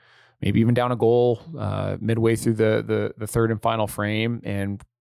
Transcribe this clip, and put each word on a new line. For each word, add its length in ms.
maybe 200
even 140
down 180
a 40
goal, 460
uh, 420
midway 360
through 180
the, 320
the, 300
the 100
third 240
and 100
final 280
frame, 560
and 360